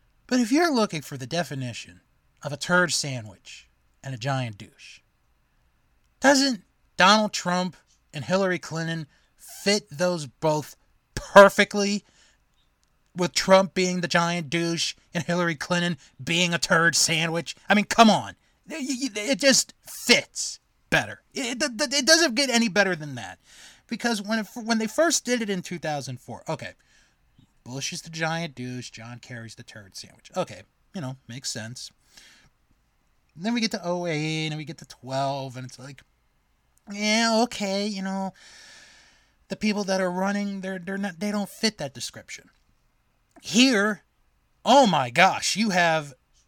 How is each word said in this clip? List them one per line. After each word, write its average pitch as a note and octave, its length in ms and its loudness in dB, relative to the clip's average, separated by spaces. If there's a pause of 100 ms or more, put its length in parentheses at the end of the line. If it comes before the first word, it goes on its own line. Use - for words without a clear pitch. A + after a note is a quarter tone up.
(280)
But B3 120 0
if A3+ 120 0
you're E4 200 4
looking G#3 300 0
for C#3+ 160 -12
the B2+ 80 -10
definition C3 760 -6 (420)
of C#3+ 100 -8
a C#3+ 40 -8
turd F3+ 360 2
sandwich - 760 -8 (340)
and C3+ 100 -10
a A#2 60 -10
giant B2 400 -4
douche, - 400 -20 (1200)
doesn't C4+ 420 4 (340)
Donald G#3 380 6
Trump F3+ 420 -2 (380)
and C#3+ 100 -8
Hillary F3+ 360 0
Clinton E3 480 -8 (300)
fit - 520 -2
those E3+ 360 -2
both D3+ 500 -2 (380)
perfectly? G3+ 880 6 (1120)
With F3 160 -2
Trump F#3+ 420 4
being F3+ 280 -2
the E3+ 80 -4
giant E3+ 400 0
douche E3+ 440 -2 (200)
and E3+ 100 -4
Hillary E3+ 320 -2
Clinton F3 420 -2 (240)
being E3+ 320 0
a E3+ 60 -2
turd E3 380 2
sandwich? E3 580 -2 (140)
I - 40 4
mean, G#3 120 4
come A3+ 240 8
on. B2+ 260 2 (340)
It, C4 480 -6
it G#3 220 -2
just - 340 2 (140)
fits - 720 -2 (300)
better. C3 320 -2 (120)
It, B3 300 -4
it, C#4 300 -2
it C#4 120 0
doesn't D#4+ 300 4
get C4+ 140 2
any A#3 180 4
better F#3+ 260 2
than D3+ 220 -8
that. G2 240 -12 (480)
Because A#3 340 -2
when G#3+ 180 -4
it, G#3+ 80 -8 (140)
when A3+ 180 -2
they A3 80 -2
first D#4 360 0
did B3 180 -2
it G#3+ 80 -4
in F#3+ 120 -2
two F3+ 180 -10
thousand C#3 400 -6
four, - 300 -16
okay, C3 240 -8 (920)
Bush C3 300 -8
is E3+ 80 -10
the - 80 -18
giant D#3+ 440 -4
douche, B2 360 -10
John A#2+ 300 -16
Kerry's A2+ 360 -16
the A#2 80 -20
turd G2 320 -20
sandwich. - 400 -20
Okay, B2+ 280 -6 (300)
you G3 60 -10
know, C#3+ 160 -8 (100)
makes B2 240 -12
sense. A#2 420 -12 (1400)
Then G3+ 200 -4
we A#3 80 0
get A3+ 100 0
to G3+ 100 -6
oh F3 260 -4
eight, D#3 400 -2
and D3+ 100 -6
we D3+ 80 -10
get D3+ 140 -16
to - 60 -20
twelve, C3+ 720 -6
and C3 100 -12
it's - 140 -18
like, C3+ 220 -20 (920)
yeah, A3 520 2
okay, G3+ 440 -2
you G3 140 -6
know, F#3+ 320 -6 (1120)
the F#3+ 80 -8
people G#3 300 -2
that F#3+ 160 0
are F3+ 100 0
running, G3 480 -4
they're, F#3+ 200 -8
they're F#3+ 180 -8
not, G3 240 -8
they G#3 100 -2
don't G#3 160 -4
fit - 300 -4
that C#3 160 -8
description. - 560 -14 (920)
Here, G#3+ 600 2 (640)
oh B3+ 240 8
my C#3 240 2
gosh, D3+ 440 4
you G#3+ 140 0
have D#3+ 440 2 (340)